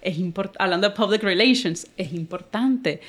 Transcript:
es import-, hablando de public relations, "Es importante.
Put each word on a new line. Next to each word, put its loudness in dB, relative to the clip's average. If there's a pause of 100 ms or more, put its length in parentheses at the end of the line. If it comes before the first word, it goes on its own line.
es -4
import-, -6
hablando 2
de -6
public 2
relations, 2 (100)
"Es -8
importante. -2